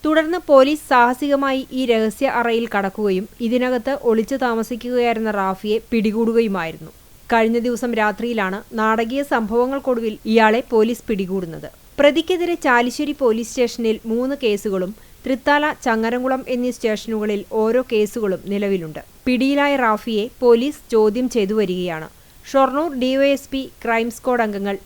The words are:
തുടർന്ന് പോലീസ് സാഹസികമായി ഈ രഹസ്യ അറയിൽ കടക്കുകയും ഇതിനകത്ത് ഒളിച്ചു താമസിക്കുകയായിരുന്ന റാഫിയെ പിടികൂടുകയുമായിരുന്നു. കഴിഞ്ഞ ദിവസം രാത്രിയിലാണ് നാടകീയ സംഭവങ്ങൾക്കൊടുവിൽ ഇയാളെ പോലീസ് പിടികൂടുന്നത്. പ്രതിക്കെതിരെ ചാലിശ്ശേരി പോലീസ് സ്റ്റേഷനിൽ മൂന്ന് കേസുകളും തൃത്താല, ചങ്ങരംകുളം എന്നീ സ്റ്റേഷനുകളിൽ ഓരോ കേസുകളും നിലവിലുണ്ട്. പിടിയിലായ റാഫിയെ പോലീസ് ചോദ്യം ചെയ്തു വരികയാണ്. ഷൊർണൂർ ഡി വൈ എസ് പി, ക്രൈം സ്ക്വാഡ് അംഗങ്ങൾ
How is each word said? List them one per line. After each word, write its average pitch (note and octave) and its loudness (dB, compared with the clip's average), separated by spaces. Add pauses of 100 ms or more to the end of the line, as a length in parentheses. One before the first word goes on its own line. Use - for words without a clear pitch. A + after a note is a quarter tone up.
തുടർന്ന് D#4+ 2 (100)
പോലീസ് C#4+ 6
സാഹസികമായി C4+ 2 (180)
ഈ B3+ -2 (100)
രഹസ്യ A3 0 (140)
അറയിൽ A#3 0 (100)
കടക്കുകയും G3 -2 (200)
ഇതിനകത്ത് B3+ 0 (180)
ഒളിച്ചു A3+ 0
താമസിക്കുകയായിരുന്ന A#3 -2
റാഫിയെ G3 -2 (120)
പിടികൂടുകയുമായിരുന്നു. G#3+ 0 (420)
കഴിഞ്ഞ A3+ 4
ദിവസം A#3+ -2 (120)
രാത്രിയിലാണ് G#3 -2 (200)
നാടകീയ A3+ 0 (100)
സംഭവങ്ങൾക്കൊടുവിൽ A#3 0 (180)
ഇയാളെ A3 4 (120)
പോലീസ് A3+ 2
പിടികൂടുന്നത്. F#3 -4 (300)
പ്രതിക്കെതിരെ E4 2 (100)
ചാലിശ്ശേരി B3 0
പോലീസ് A3+ 0
സ്റ്റേഷനിൽ A#3 -2 (140)
മൂന്ന് B3+ -2
കേസുകളും G3+ -2 (320)
തൃത്താല, C#4+ 2 (180)
ചങ്ങരംകുളം B3 0 (120)
എന്നീ B3 -2
സ്റ്റേഷനുകളിൽ G#3+ -2 (220)
ഓരോ A#3+ 2 (100)
കേസുകളും G#3 0 (120)
നിലവിലുണ്ട്. F#3+ -4 (220)
പിടിയിലായ C#4 2 (100)
റാഫിയെ G#3+ 0 (180)
പോലീസ് B3 4 (120)
ചോദ്യം A3 2
ചെയ്തു G#3 0
വരികയാണ്. F3+ -4 (420)
ഷൊർണൂർ C4+ 2 (120)
ഡി B3+ 0
വൈ C#4 4
എസ് - -12
പി, C4+ -6 (220)
ക്രൈം A#3 0
സ്ക്വാഡ് B3 0
അംഗങ്ങൾ G3+ -4